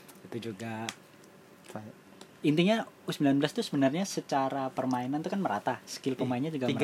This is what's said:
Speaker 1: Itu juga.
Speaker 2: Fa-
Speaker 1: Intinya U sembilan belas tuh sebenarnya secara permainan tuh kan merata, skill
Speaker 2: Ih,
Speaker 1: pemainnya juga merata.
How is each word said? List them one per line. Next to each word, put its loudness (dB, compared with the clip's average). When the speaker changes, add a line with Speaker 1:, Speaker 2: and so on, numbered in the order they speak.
Speaker 1:
Itu -8
juga. -6
Speaker 2:
Fa- -12
Speaker 1:
Intinya 4
U -8
sembilan 4
belas 2
tuh -4
sebenarnya 2
secara -2
permainan -2
tuh -4
kan -2
merata, 0
skill -4
Speaker 2:
Ih, -4
Speaker 1:
pemainnya 0
juga -2
merata. 2